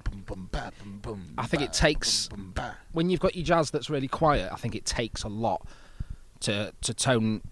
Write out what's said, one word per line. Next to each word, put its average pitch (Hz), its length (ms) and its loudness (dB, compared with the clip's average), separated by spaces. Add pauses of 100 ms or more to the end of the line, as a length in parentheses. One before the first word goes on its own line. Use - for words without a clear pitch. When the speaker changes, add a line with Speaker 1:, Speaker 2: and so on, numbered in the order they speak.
Speaker 1:
boom, 98 220 -2
boom, 95 260 -8
ba, - 200 -2 (120)
boom, 101 180 -10
boom, 101 360 -8
Speaker 2:
I 123 80 0
think 175 180 2
it - 60 0
Speaker 1:
ba, - 60 -4
Speaker 2:
takes - 520 2
Speaker 1:
boom, - 120 -10
boom, 92 160 -10
ba. - 220 -6 (140)
Speaker 2:
when 165 180 2
you've 175 120 2
got 185 160 2
your 160 80 -2
jazz 165 260 6
that's 147 180 -2
really 139 200 0
quiet, 139 420 4
I 85 60 -8
think 117 180 -4
it - 100 -6
takes - 380 -2
a 117 60 -4
lot 104 320 0 (800)
to, 104 400 0
to 120 120 -2
tone, 110 480 4 (100)